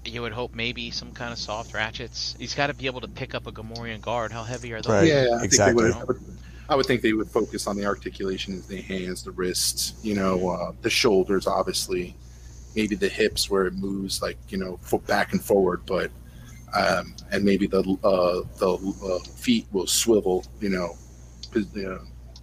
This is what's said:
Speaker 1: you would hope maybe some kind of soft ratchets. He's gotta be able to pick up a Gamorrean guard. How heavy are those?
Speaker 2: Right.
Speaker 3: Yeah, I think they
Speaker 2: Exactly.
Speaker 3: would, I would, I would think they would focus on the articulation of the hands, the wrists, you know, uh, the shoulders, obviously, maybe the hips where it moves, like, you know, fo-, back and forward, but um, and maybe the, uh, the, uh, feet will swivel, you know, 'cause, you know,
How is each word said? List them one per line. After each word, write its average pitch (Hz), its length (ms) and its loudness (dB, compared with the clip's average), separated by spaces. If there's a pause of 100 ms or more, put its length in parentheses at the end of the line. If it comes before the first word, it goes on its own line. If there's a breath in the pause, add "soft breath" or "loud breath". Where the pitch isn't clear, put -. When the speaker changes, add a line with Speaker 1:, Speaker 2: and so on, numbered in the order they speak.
Speaker 1:
you 117 180 -8
would 117 100 -4
hope 120 220 -6
maybe 117 360 -4
some 120 220 -10
kind 120 200 -8
of 117 60 -10
soft 113 360 -8
ratchets. 110 640 -6
He's 123 160 -8
gotta 143 200 0
be 131 120 -6
able 127 140 -4
to 113 80 -10
pick - 260 -8
up 120 120 -6
a 120 60 -10
Gamorrean 113 500 -10
guard. 110 300 -2
How 113 120 -8
heavy 120 280 -8
are 110 100 -6
those? 110 100 2
Speaker 2:
Right. - 80 6
Speaker 3:
Yeah, 143 260 6 (140)
I 120 60 0
think - 180 6
they 120 80 8
Speaker 2:
Exactly. - 0 -
Speaker 3:
would, 117 200 6
I 117 120 -6
would, - 160 -2 (480 loud breath)
I 147 80 4
would 135 100 4
think 123 160 2
they 110 100 4
would 107 180 0
focus 107 360 0
on 104 100 -2
the 101 100 -2
articulation 95 720 -4
of 87 100 -14
the 95 140 -8
hands, 92 400 -6
the 95 100 -10
wrists, - 680 -2
you 107 120 0
know, 95 360 2
uh, 87 220 -4 (100)
the 117 80 0
shoulders, 95 560 4
obviously, 92 680 0 (580 loud breath)
maybe 107 220 0
the 95 120 0
hips - 420 0
where 98 160 4
it 90 80 -2
moves, 98 480 -4
like, 87 160 -4 (100)
you 98 100 -4
know, 92 240 -6
fo-, - 160 0
back - 340 0
and 95 100 0
forward, 92 440 4
but 90 240 0 (680 loud breath)
um, 90 380 2 (160)
and 101 140 0
maybe 98 220 4
the, 95 160 2 (200)
uh, 90 400 4 (160)
the, 95 360 0 (100)
uh, 92 140 -2 (180)
feet 117 360 2
will 90 140 0
swivel, 95 580 4 (160)
you 104 100 0
know, 87 260 -2 (560)
'cause, 107 220 0
you 101 140 -6
know, 92 120 -8 (420)